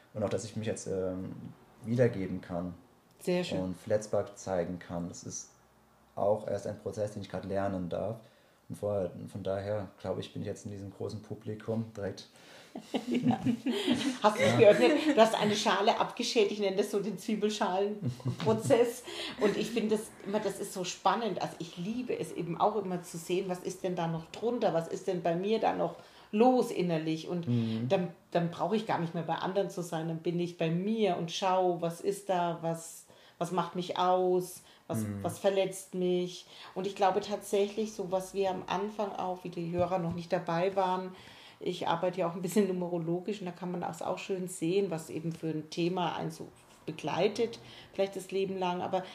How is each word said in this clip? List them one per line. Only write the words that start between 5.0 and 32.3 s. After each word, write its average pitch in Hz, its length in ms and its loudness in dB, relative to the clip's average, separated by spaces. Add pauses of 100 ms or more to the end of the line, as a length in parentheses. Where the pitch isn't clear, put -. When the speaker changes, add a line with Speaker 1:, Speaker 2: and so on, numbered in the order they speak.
Speaker 1:
Das - 140 -14
ist - 260 -12 (680)
auch 107 320 2
erst 101 200 -4
ein 104 120 -6
Prozess, 104 340 -4
den 101 80 -8
ich 95 80 -12
gerade 92 180 -8
lernen 95 420 -2
darf. 95 280 -4 (520)
Und 120 80 -8
vorher, 101 340 0 (160)
von 104 160 -10
daher, 98 460 -2 (100)
glaube 95 220 -4
ich, - 100 -12
bin 107 100 -6
ich 101 60 -6
jetzt - 180 -8
in 104 60 -8
diesem 98 200 -10
großen 104 300 -8
Publikum 110 760 -6
direkt. 101 340 -8 (440)
Speaker 2:
<laughs> - 360 -6
Ja. - 280 2 (840)
Hast 214 160 4
du 523 40 4
es - 100 6
Speaker 1:
Ja. - 40 4
Speaker 2:
geöffnet? - 340 10 (220)
Du 214 60 6
hast 220 160 8
eine 208 200 4
Schale 208 440 4
abgeschält. 214 540 2
Ich 208 60 -4
nenne 190 180 2
das 208 140 2
so 202 100 2
den 185 160 -4 (840)
Zwiebelschalenprozess. 220 1040 2 (180)
Speaker 1:
<laughs> - 200 -8
Speaker 2:
Und 208 160 4
ich 220 140 -2
finde 214 260 2
das - 100 -8 (180)
immer, 202 140 -2
das 196 200 -2
ist 202 140 -8
so 156 100 -4
spannend. 196 580 0
Also 160 180 -4
ich 165 180 -10
liebe 226 400 -4
es 165 140 -6
eben 170 280 -4
auch 208 180 4
immer 185 260 -2
zu - 140 -12
sehen, 180 320 -2
was 175 100 -2
ist - 240 -6
denn 180 120 -2
da 170 120 0
noch 165 240 -4
drunter? 220 420 0
Was 165 140 0
ist - 200 -6
denn 180 140 0
bei 170 140 2
mir 208 240 0
da 170 140 2
noch 170 220 -2 (360)
los 247 400 6
innerlich? 160 560 0
Und 170 200 -4
Speaker 1:
Mhm. 117 420 2
Speaker 2:
dann, 185 200 2 (220)
dann 170 200 2
brauche 175 240 0
ich 208 120 0
gar 143 120 0
nicht 165 140 -2
mehr 165 100 -2
bei 160 120 -2
anderen 190 340 0
zu - 120 -6
sein. 165 260 -4
Dann 160 120 -4
bin 170 200 -2
ich 170 180 -4
bei 165 120 2
mir 196 480 2
und 165 140 -4
schau, 185 500 2
was 165 200 -2
ist 196 280 -2
da, 175 320 2